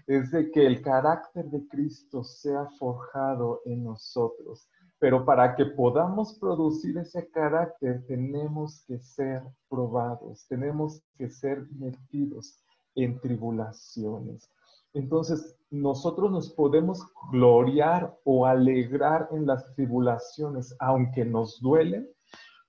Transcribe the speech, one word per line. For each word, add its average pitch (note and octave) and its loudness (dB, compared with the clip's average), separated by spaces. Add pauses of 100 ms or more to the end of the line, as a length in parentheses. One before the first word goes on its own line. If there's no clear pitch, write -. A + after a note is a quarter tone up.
es C3+ 0
de D#3+ 0
que D3+ 6
el B2+ 4
carácter D3+ 0
de C#3+ -8
Cristo C#3 -6
sea C#3+ -6 (100)
forjado B2 -4
en A#2+ -6
nosotros. A#2 -6 (320)
Pero B2+ 4
para B2 6
que C#3 2
podamos E3 0
producir D#3+ -2
ese E3+ -8
carácter, D3+ -2
tenemos D3 -6
que B2 -10
ser C3 -6 (260)
probados, A#2+ -6
tenemos D3 -6 (160)
que B2 -8
ser C3+ -8
metidos C#3 -10 (320)
en B2 -2
tribulaciones. A2+ -8 (460)
Entonces, D#3 -2 (120)
nosotros D3 -2
nos F3 -4
podemos D#3+ 2 (280)
gloriar C3 6
o C3 4
alegrar C3 4
en D#3 -2
las C3 -2
tribulaciones, B2 -2
aunque B2+ 0
nos A2+ -4
duelen, D#3+ 2 (600)